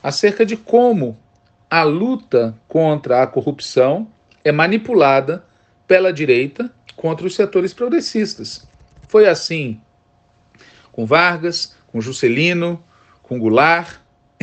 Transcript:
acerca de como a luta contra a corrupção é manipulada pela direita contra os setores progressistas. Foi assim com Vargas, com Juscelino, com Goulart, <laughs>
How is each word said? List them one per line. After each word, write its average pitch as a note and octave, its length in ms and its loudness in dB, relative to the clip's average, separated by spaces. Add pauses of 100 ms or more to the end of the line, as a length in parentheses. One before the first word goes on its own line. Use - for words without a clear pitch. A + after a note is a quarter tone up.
acerca G#3 440 0
de A3 100 -6
como A3 640 0 (500)
a E3 140 2
luta D3+ 760 -2 (120)
contra D3 540 0
a B2+ 40 0
corrupção D3 800 -2 (360)
é D3 80 2
manipulada D#3+ 920 0 (420)
pela F#3 260 4
direita C#3+ 600 -2 (220)
contra D#3+ 320 -6
os F3+ 80 -8
setores F#3+ 400 -2
progressistas. A#3 920 -6 (420)
Foi G#2+ 180 6
assim D#3 540 -2 (1080)
com A#2 140 -8
Vargas, E3+ 720 0 (120)
com A#2 120 -8
Juscelino, E3 840 -2 (400)
com B2+ 160 -8
Goulart, C#3+ 580 2 (240)
<laughs> - 220 -16